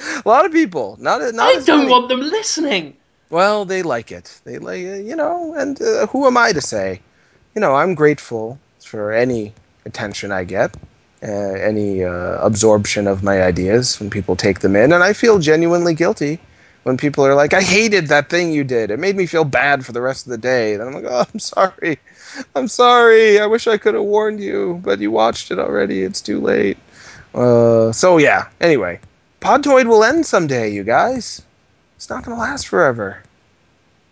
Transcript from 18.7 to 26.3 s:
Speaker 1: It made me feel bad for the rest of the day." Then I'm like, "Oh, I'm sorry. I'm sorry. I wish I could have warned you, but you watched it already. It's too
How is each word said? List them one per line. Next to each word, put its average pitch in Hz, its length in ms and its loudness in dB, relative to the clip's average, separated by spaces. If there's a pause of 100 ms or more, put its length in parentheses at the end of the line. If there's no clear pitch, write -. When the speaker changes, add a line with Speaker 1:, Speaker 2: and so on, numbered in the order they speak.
Speaker 1:
It 107 100 -4
made 190 180 -2
me 185 100 0
feel 160 160 0
bad 135 420 0
for 123 60 -16
the 117 100 -6
rest 131 240 -6
of 123 60 -10
the 120 60 -6
day." 113 400 0
Then 113 100 -8
I'm 135 60 -12
like, - 140 -12
"Oh, 123 240 0
I'm 214 80 -12
sorry. - 600 -2 (560)
I'm 254 140 -2
sorry. 226 720 6
I 208 60 0
wish 226 220 0
I 220 100 2
could 214 180 0
have 214 100 -2
warned 214 340 -2
you, 196 440 -6
but 196 160 -2
you 151 120 -2
watched - 400 0
it 185 80 -4
already. 202 440 -2
It's 196 180 -8
too - 180 -4